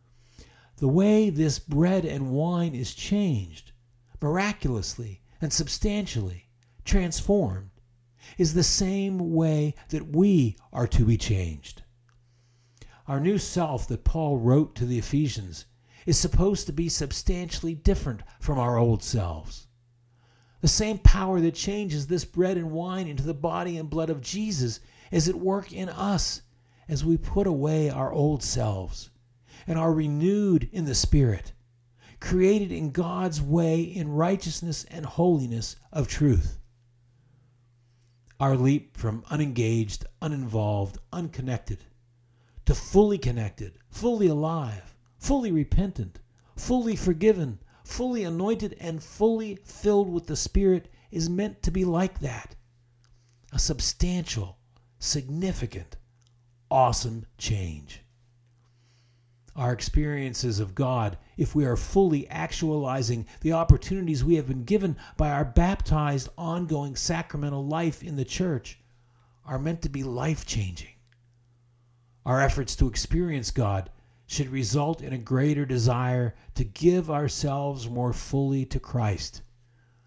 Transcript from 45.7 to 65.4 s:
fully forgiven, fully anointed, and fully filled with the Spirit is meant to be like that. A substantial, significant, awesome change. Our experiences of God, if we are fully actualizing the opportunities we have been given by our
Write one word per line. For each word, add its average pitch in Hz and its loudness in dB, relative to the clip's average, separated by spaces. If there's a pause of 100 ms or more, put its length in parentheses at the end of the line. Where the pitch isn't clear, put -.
fully 233 0
forgiven, 170 2 (240)
fully 247 -4
anointed, 190 -2
and 160 -8
fully 220 0
filled 202 2
with 170 -4
the 151 -6
Spirit 190 2 (220)
is 165 -2
meant 196 -4
to 170 2
be 185 0
like 180 0
that. 120 -8 (960)
A 135 0
substantial, 170 -2 (420)
significant, 139 -4 (720)
awesome 120 2 (120)
change. 82 -6 (1600)
Our 123 -2
experiences 127 -2
of 95 -4
God, 123 -2 (200)
if - -2
we 151 2
are 123 0
fully 160 2
actualizing 139 -4 (140)
the 156 0
opportunities 165 0
we 165 2
have 143 -4
been 131 -6
given 190 -2 (220)
by 151 0
our 143 -2